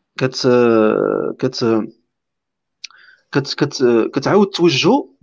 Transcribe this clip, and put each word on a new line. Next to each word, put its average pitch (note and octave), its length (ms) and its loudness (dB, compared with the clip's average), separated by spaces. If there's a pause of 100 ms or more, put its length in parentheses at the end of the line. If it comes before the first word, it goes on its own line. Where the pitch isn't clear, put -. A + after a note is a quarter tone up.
(180)
كت-، C3 280 -4 (920)
كت-، A2+ 500 -2 (1400)
كت-، C#3 220 -4
كت-، A#2+ 600 0
كتعاود D3+ 320 2
توجهوا F3 600 0 (160)